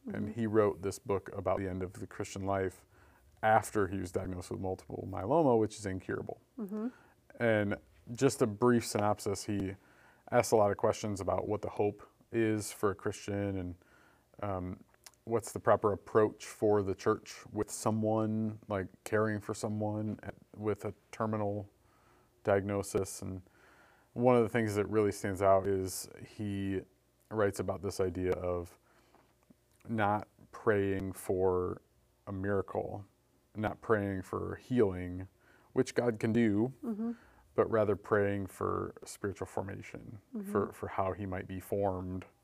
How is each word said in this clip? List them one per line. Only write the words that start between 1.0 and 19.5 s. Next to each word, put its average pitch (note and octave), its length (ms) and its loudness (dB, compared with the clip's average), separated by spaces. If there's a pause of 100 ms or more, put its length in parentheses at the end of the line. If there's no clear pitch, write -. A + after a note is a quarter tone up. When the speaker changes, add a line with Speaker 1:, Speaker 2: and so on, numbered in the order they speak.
Speaker 1:
about F#2+ 220 0
the G2 100 -4
end F#2 140 -4
of F#2 100 -6
the G2 140 -12
Christian G2 400 -8
life F#2+ 380 -2 (580)
after G#2+ 440 4
he F#2+ 140 -6
was F#2 100 -6
diagnosed F#2 400 -6
with G2 100 -6
multiple G2 520 -8
myeloma, A#2+ 480 4
which G#2+ 180 0
is G#2 80 -14
incurable. F#2+ 540 -6 (180)
Speaker 2:
Mm-hmm. G#3+ 300 -6 (500)
Speaker 1:
And G#2+ 380 2 (380)
just - 280 2
a - 40 6
brief A#2 400 4
synopsis, G#2 580 0
he G2 320 -2 (560)
asks A#2+ 200 4
a A#2 40 6
lot G#2 160 6
of - 60 -2
questions G#2 420 0
about F#2 260 0
what G2+ 160 -2
the G2 60 -6
hope G#2 340 -2 (300)
is A2 400 0
for G2+ 180 0
a F#2 40 -4
Christian G2+ 640 -4
and, F2+ 160 -6 (680)
um, F#2 340 -6 (480)
what's A2+ 280 -2
the - 80 -6
proper G#2 320 4
approach - 540 2
for G#2 360 4
the F#2+ 120 0
church - 400 0 (180)
with G#2 180 -2
someone, A2 880 0 (100)
like, G2 180 -2 (180)
caring G#2+ 340 2
for G#2 140 -6